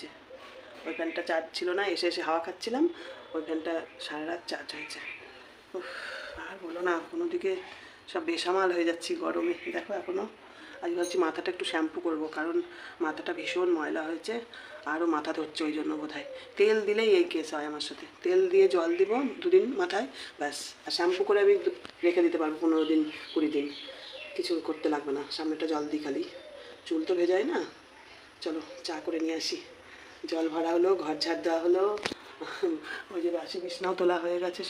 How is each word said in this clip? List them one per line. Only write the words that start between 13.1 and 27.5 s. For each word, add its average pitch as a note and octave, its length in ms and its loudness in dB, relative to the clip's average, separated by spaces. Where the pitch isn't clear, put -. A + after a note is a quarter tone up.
ভীষণ F3 380 0
ময়লা D#3 300 -2
হয়েছে, E3 280 -4
আরও E3 120 0
মাথা D3+ 220 0
ধরছে D#3+ 300 -4
ওই D3+ 100 0
জন্য D3+ 140 -2
বোধহয়। D3 260 -8
তেল G#3+ 200 8
দিলেই G#3+ 320 4
এই E3+ 140 6
কেস D#3 220 -2
হয় D3 160 -4
আমার D3 160 -6
সাথে, D3 180 -10
তেল F3+ 160 6
দিয়ে F#3+ 120 10
জল E3 140 4
দিব G3 120 4
দুদিন F#3 240 8
মাথায়, G3 260 0
ব্যাস। C#3+ 180 -2
আর D#3 120 -6
শ্যাম্পু F#3 300 4
করে G4+ 180 6
আমি G3+ 80 10
দু-, F3+ 120 0
রেখে F3 200 6
দিতে E3+ 160 2
পারবো D#3 220 0
পনেরো D#3+ 280 4
দিন, D#3 100 6
কুড়ি D#3 240 2
দিন, C#3+ 120 2
কিছু - 160 -2
করতে D#3+ 260 -2
লাগবে C#3+ 240 0
না। D3 40 -4
সামনেটা D#3+ 360 -2
জল D3 180 0
দিই D3+ 140 -2
খালি, C#3+ 180 -2
চুল D#3+ 200 0
তো F#3 120 2
ভেজায় F3+ 320 4